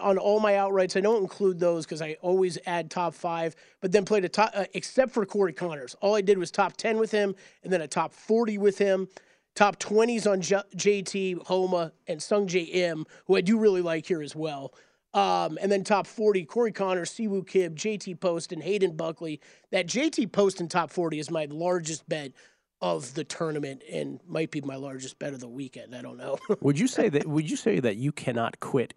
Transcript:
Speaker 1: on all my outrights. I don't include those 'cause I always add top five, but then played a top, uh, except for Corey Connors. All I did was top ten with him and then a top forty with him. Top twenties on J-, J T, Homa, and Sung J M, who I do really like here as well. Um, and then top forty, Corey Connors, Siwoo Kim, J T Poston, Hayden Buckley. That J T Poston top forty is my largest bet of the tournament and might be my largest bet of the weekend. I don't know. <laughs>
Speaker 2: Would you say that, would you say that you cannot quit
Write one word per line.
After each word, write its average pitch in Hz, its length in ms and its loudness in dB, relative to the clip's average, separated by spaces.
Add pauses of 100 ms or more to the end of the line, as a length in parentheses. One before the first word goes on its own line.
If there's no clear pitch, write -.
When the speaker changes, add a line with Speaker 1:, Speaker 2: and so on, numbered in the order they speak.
Speaker 1:
on 196 160 4
all 202 220 4
my 208 120 4
outrights. 196 420 2
I 196 60 0
don't 208 220 4
include 185 360 0
those 170 280 2
'cause 156 160 -8
I 156 180 -6
always 180 460 2
add 170 240 -4
top 175 240 -2
five, 165 400 -4 (260)
but 185 120 -2
then 202 120 6
played 202 200 2
a 170 40 -2
top, 214 240 4
uh, 196 120 -2 (100)
except 247 380 0
for 220 120 0
Corey 196 280 0
Connors. 151 480 -8
All 208 160 4
I 208 60 2
did 190 160 4
was 170 120 -2
top 190 260 0
ten 220 220 0
with 220 140 0
him 202 240 0 (260)
and 175 100 -6
then 180 80 2
a 151 80 -8
top 165 240 -2
forty 214 460 0
with 196 200 4
him. 190 300 2 (460)
Top 202 240 4
twenties 220 480 2
on 196 140 2
J-, 190 220 0 (120)
J 196 280 2
T, 185 340 -4 (100)
Homa, 185 460 0 (160)
and 156 120 -6
Sung 208 280 0
J 170 180 0
M, 165 400 -2 (200)
who 190 100 4
I 185 60 4
do 214 160 4
really 202 220 6
like 165 260 -2
here 165 160 -2
as 143 120 -12
well. 147 400 -8 (380)
Um, 180 480 2
and 196 120 0
then 196 100 2
top 190 240 2
forty, 202 380 0
Corey 226 280 0
Connors, 185 380 -2
Siwoo 196 360 -4
Kim, 175 280 0
J 214 220 -4
T 185 180 -10
Poston, 170 460 -4
Hayden 180 360 0
Buckley. 160 440 -8 (320)
That 180 140 0
J 254 220 0
T 285 180 0
Poston 185 420 0
top 170 220 0
forty 160 280 -2
is 147 120 -8
my 156 200 -2
largest 165 580 -4
bet 147 240 -6 (500)
of 160 300 -4
the 151 120 -6
tournament 147 580 -6 (100)
and 139 340 -6
might 160 240 -4
be 147 120 -6
my 139 140 -8
largest 135 420 -12
bet 143 160 -8
of 123 60 -12
the 123 80 -14
weekend. 123 460 -14
I 123 60 -14
don't 123 160 -16
know. 127 220 -6 (100)
<laughs> 196 140 0
Speaker 2:
Would 143 160 4
you 233 80 4
say 226 240 2
that, 143 160 0
would 156 240 -2
you 277 60 -2
say 202 220 0
that 117 180 2
you 135 140 -2
cannot - 500 -4
quit - 360 -2